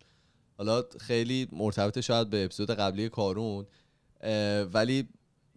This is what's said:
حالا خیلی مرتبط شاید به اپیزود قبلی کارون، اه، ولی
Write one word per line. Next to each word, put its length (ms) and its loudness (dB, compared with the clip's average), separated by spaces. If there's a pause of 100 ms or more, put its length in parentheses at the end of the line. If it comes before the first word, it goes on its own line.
(580)
حالا 260 0 (160)
خیلی 520 0
مرتبط 480 0
شاید 300 2
به 160 2
اپیزود 260 -2
قبلی 380 0
کارون، 580 -2 (540)
اه، 400 2
ولی 480 2 (480)